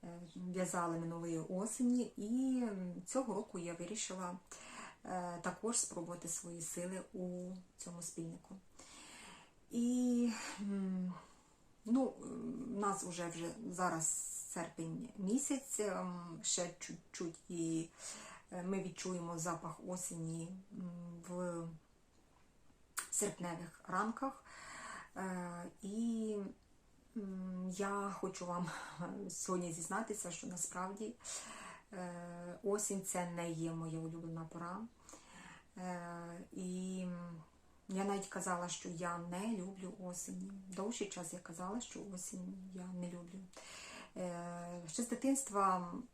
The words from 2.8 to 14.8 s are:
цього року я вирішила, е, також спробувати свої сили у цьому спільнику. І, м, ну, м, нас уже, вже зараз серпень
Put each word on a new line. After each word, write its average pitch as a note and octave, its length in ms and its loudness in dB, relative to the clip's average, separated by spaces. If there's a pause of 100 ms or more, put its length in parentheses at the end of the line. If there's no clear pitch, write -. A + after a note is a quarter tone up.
цього B3 280 4
року G3+ 240 -2
я E3+ 160 0
вирішила, F#3 640 -2 (640)
е, F3 380 0
також G#3+ 360 2
спробувати F3 500 -2
свої E3+ 340 -4
сили F3+ 400 -2 (100)
у F3+ 400 -2 (260)
цьому F3 240 -8
спільнику. E3 540 -6 (1120)
І, A#3+ 600 8 (300)
м, F#3+ 540 4 (680)
ну, A#3+ 380 6
м, - 580 -2
нас G3 240 4
уже, E3+ 240 0
вже E3 260 -2 (160)
зараз E3+ 380 4 (440)
серпень E3 640 -2